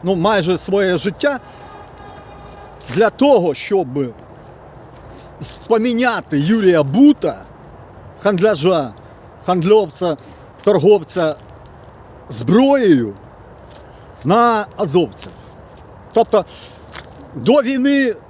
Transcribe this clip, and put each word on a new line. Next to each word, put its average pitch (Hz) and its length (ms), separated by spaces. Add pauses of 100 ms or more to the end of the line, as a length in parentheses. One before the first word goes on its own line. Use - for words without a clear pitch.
ну, 185 120
майже 180 420
своє 190 400
життя 254 420 (1600)
для 214 140
того, 214 440
щоб 180 340 (1500)
з-, - 120
поміняти 226 880
Юрія 180 440
Бута, 165 580 (800)
хандляжа, 175 720 (520)
хандльовця, 180 720 (460)
торговця 180 720 (960)
зброєю, 160 840 (1080)
на 220 420 (120)
азовців. 147 540 (840)
Тобто 220 320 (880)
до 143 180
війни 269 640 (140)